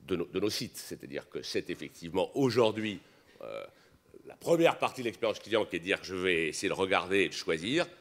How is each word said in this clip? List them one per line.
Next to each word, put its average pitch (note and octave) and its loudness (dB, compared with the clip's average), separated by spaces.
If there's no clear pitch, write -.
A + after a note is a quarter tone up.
de F#2+ -2
nos, E2+ -2
de F#2 -4
nos G#2 0
sites. - -6
C'est-à-dire C#2 -10
que C#2+ -8
c'est - -4
effectivement E2+ -4
aujourd'hui, A2 2
euh, A1 -10
la - -18
première D#3+ 4
partie B2+ -2
de A#2 -4
l'expérience G#2+ -2
client G#2 2
qui F#2 -4
est - -2
de E2 -10
dire : « F#2 2
Je F#2 -8
vais F2+ 2
essayer F2+ -2
de D#2+ 0
regarder F#2+ 2
et E2 4
de - -8
choisir », G#2 -2